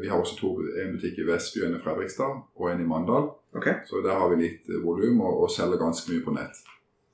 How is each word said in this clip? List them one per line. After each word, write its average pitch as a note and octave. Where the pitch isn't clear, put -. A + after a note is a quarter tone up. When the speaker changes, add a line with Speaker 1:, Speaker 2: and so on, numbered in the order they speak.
Speaker 1:
vi F#2+
har F#2
også F2+
to, F#2
en F#2
butikk F2
i E2
Vestby, F2+
en E2+
i E2
Fredrikstad B2
og F2
en F2
i E2
Mandal. G#2
Speaker 2:
Ok. -
Speaker 1:
Så G2
der F#2+
har F2+
vi E2
litt, E2+
eh, E2+
volum G2+
og, F2+
og F2
selger F2+
ganske E2
mye E2
på D#2
nett. -